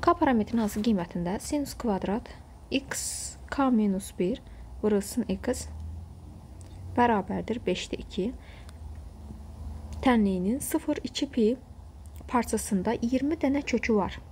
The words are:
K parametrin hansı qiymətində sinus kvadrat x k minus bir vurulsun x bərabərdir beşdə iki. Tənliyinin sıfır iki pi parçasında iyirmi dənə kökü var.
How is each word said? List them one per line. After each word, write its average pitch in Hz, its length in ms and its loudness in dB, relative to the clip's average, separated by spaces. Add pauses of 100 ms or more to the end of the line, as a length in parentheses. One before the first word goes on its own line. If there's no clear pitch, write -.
K 339 160 8
parametrin 233 400 4
hansı 214 240 0
qiymətində 180 560 2
sinus 294 400 -2
kvadrat 196 480 0 (400)
x - 380 -2 (420)
k 269 240 2
minus 202 460 2
bir 208 240 0 (400)
vurulsun 208 500 2
x 247 320 -2 (1300)
bərabərdir 208 640 4
beşdə - 400 0
iki. - 220 -2 (1800)
Tənliyinin 208 560 6
sıfır - 480 0
iki - 240 -2
pi 214 160 6 (800)
parçasında 220 720 2
iyirmi 262 400 2
dənə 277 240 2
kökü 220 320 2
var. - 240 0 (120)